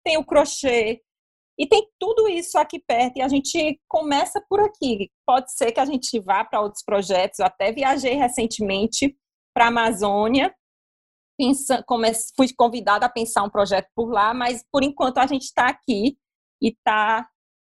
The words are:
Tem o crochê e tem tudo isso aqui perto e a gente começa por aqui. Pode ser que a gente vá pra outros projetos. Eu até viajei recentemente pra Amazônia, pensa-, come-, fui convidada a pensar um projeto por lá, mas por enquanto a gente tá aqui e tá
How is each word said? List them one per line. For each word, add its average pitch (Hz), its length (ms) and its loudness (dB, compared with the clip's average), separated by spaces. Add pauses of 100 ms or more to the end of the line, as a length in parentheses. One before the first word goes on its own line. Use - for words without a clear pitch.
Tem 320 140 0
o 302 80 -4
crochê 240 760 0 (580)
e 285 80 -2
tem 427 200 4 (120)
tudo 440 280 0
isso 349 300 -4
aqui 302 220 0
perto 247 380 -2
e 262 40 -4
a 262 60 0
gente 285 600 -2
começa 311 640 -2
por 403 100 2
aqui. 262 520 -2 (140)
Pode 254 280 0
ser 233 180 0
que 233 80 -2
a 269 60 2
gente 254 340 -4
vá 196 240 0
pra 208 180 -2
outros 208 220 -8
projetos. 196 560 -2
Eu 190 60 2
até 196 260 -2
viajei 269 440 0
recentemente 226 1000 -2 (380)
pra 233 140 4
Amazônia, 226 880 0 (840)
pensa-, 247 460 0
come-, 226 280 0 (240)
fui 262 200 4
convidada 226 500 2
a - 40 -2
pensar 226 340 -2
um 208 60 -4
projeto 196 460 0
por 233 160 -2
lá, 214 220 2
mas 247 380 -4
por 277 120 2
enquanto 285 340 -2
a 269 100 4
gente 269 260 -6
tá 247 140 2
aqui 247 500 -2 (440)
e 220 220 0
tá 220 440 0 (360)